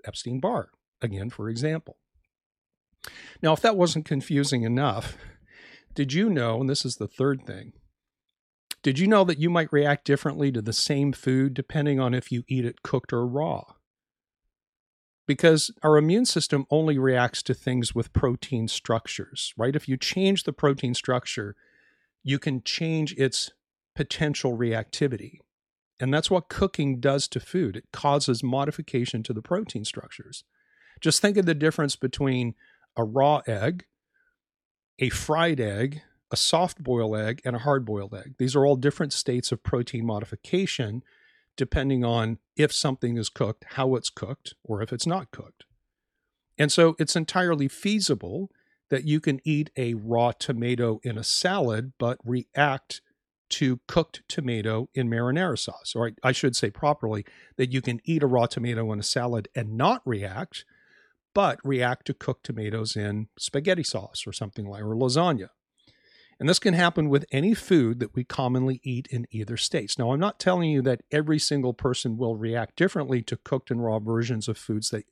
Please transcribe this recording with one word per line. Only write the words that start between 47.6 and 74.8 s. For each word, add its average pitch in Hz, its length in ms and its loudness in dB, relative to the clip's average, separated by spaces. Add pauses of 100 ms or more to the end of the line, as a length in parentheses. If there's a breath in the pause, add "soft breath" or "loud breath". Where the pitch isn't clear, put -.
feasible 147 840 -2 (400)
that 139 140 0
you 151 160 2
can 135 240 -2
eat 151 320 0
a 120 180 -2
raw 117 380 2
tomato 120 720 -2
in 117 120 -4
a 113 60 -8
salad, 131 720 0
but 123 280 -2
react 127 800 -2 (480)
to 127 360 0
cooked - 420 -2
tomato 117 640 -2
in 127 140 0
marinara 123 480 0
sauce. - 380 -10
Or 117 140 0
I, 120 200 -2
I 135 40 4
should 131 240 0
say 107 140 0
properly 110 540 -2 (320 loud breath)
that 131 140 0
you 131 100 0
can 120 240 -4
eat 160 200 2
a - 20 4
raw 123 200 4
tomato 117 440 -4
in 104 80 -4
a 104 60 -6
salad 120 500 -2
and 110 220 -4
not 196 280 2
react, 104 600 -6 (720 soft breath)
but 190 280 2
react 127 440 0
to 139 80 -4
cooked - 320 -6
tomatoes 110 500 -4
in 104 320 -4 (100)
spaghetti 156 460 -2
sauce - 420 -8
or 104 60 -10
something 101 340 -8
like, 101 160 -10
or 107 140 -4
lasagna. 127 540 2 (920 soft breath)
And 135 80 0
this 180 100 4
can 190 160 2
happen 170 340 4
with 139 220 4
any 170 240 2
food 123 460 4
that 117 160 -4
we 127 80 -2
commonly 127 580 0
eat 127 300 -6
in 117 180 -4
either 110 260 -6
states. - 440 -4
Now, 120 100 2
I'm 139 80 2
not 196 220 -2
telling 180 280 2
you 143 140 2
that 123 300 0
every 151 260 2
single 135 340 0
person 123 440 -2
will 117 180 -2
react 113 400 -4
differently 135 480 0
to - 140 -6
cooked - 340 -6
and 120 120 0
raw 110 180 0
versions 113 480 -2
of 110 100 -6
foods 107 320 -4